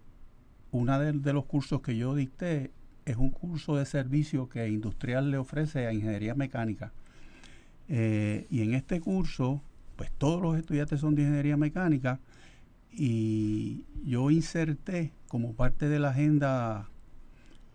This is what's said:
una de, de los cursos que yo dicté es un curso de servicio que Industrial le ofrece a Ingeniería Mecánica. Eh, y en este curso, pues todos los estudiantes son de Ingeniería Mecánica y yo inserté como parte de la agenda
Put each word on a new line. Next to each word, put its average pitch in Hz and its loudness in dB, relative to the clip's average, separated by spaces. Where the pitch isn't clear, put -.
una 131 2
de, 151 2
de 139 0
los 139 0
cursos 143 0
que 120 -2
yo 127 0
dicté 147 -2
es 117 -2
un 131 6
curso 165 -2
de 139 0
servicio 135 -2
que 117 -4
Industrial 117 -2
le 135 0
ofrece 143 -2
a 113 -2
Ingeniería 107 -2
Mecánica. 117 -4
Eh, 110 0
y 120 0
en 107 2
este 165 -2
curso, 143 0
pues - -4
todos 165 2
los 160 2
estudiantes 151 0
son 151 2
de 147 4
Ingeniería 143 2
Mecánica 147 2
y 110 0
yo 127 2
inserté 160 0
como 117 -4
parte 147 4
de 147 2
la 143 2
agenda 131 2